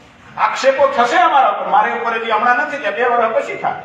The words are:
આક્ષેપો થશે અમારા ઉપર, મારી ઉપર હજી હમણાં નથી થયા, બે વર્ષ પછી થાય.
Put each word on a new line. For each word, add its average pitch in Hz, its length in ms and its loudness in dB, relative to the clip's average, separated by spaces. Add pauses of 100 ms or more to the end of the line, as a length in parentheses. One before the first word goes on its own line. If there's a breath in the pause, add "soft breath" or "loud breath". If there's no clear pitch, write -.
(380)
આક્ષેપો 269 480 2
થશે 240 300 0
અમારા 311 320 4
ઉપર, - 200 -4
મારી - 240 2
ઉપર 233 220 -4
હજી 226 160 -6
હમણાં 233 260 2
નથી 285 200 -4
થયા, 208 140 -6
બે 233 140 -2
વર્ષ - 400 0
પછી - 120 -10
થાય. - 180 -4 (100)